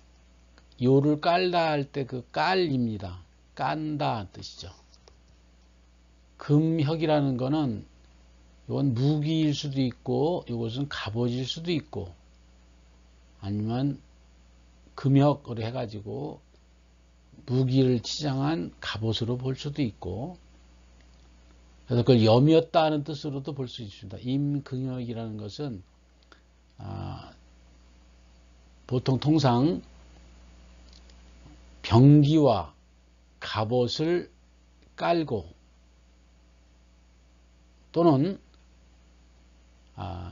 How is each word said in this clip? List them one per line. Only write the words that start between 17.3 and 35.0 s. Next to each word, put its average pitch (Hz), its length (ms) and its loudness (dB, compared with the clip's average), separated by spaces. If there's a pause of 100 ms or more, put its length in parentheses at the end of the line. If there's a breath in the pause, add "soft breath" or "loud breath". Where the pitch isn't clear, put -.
무기를 127 560 2
치장한 147 800 -4
갑옷으로 113 560 -4
볼 131 180 -4
수도 147 260 -8
있고 123 560 -6 (1500)
그래서 120 160 2
그걸 117 220 6
염이었다 156 580 6
하는 151 220 0
뜻으로도 143 480 -8
볼 135 160 -8
수 - 120 -14
있습니다. 98 380 -14
임금혁이라는 127 1160 -4
것은, 104 440 -10 (960 soft breath)
아, 98 540 -12 (1500)
보통 127 340 0
통상 147 600 2 (2000)
병기와 139 960 6 (640)
갑옷을 123 880 -2 (640)
깔고 147 540 -2 (2500)